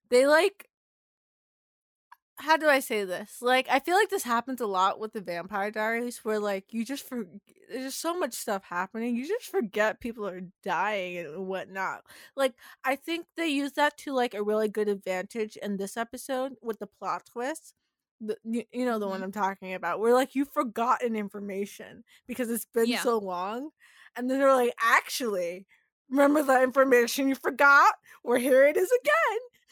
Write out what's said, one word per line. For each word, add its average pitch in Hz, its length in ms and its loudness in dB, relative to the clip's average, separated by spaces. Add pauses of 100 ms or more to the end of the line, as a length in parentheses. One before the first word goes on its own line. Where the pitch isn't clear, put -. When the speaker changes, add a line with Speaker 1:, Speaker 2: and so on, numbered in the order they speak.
Speaker 1:
They, 254 180 6
like, 320 420 2 (1700)
how 302 200 2
do 302 100 2
I 277 120 6
say 214 260 -2
this? 175 360 -8
Like, 254 280 2
I 269 100 4
feel 339 160 0
like 403 140 4
this 392 140 -4
happens 233 360 -2
a 240 80 -4
lot 190 320 2
with 214 140 -8
the 220 80 -8
Vampire 185 500 -6
Diaries, 226 540 -4
where, 214 120 -2
like, 202 360 -4
you 226 100 -4
just 269 240 -8
for-, 233 220 -8 (400)
there's 262 160 -8
just 269 160 -8
so 339 180 -4
much 285 140 -4
stuff 196 320 -6
happening, 226 500 -4
you 247 100 -6
just 427 240 -4
forget 214 520 -2
people 226 260 -8
are 185 140 -8 (200)
dying 180 580 -4
and 170 280 -10
whatnot. 190 560 -6 (320)
Like, 269 180 0 (300)
I 269 140 -2
think 330 300 -8 (100)
they 330 100 -2
use 285 260 -2
that 294 260 0
to, 302 120 -10
like, 247 220 0
a 208 100 -6
really 214 240 0
good 208 220 -2
advantage 202 640 -6
in 202 220 -6
this 196 180 -6
episode 254 640 -6
with 226 180 -8
the 202 80 -10
plot 180 440 -8
twist. 262 420 -8 (460)
The, 214 240 -8
you, 226 300 -6
you 247 120 -4
know 233 140 -2
the 208 80 -4
one 190 140 -6
Speaker 2:
Mm-hmm. - 20 -6
Speaker 1:
I'm 190 80 -8
talking 190 420 -6
about, 175 280 -4
where, 233 120 4
like, 254 220 2
you've 277 160 -2
forgotten 233 640 -2
information 202 880 -8 (240)
because 240 220 -6
it's 233 160 -4
been 233 220 0
Speaker 2:
Yeah. 226 140 0
Speaker 1:
so 233 160 2
long, 202 520 -6 (480)
and 247 120 -4
then 262 100 0
they're 269 140 8
like, 247 280 2
"Actually, 202 840 0 (420)
remember 285 340 4
that 262 200 6
information 262 640 4
you 269 60 0
forgot? 285 600 6 (280)
Well, 240 160 2
here 262 260 6
it 302 100 4
is 370 160 2
again." 508 480 2 (320)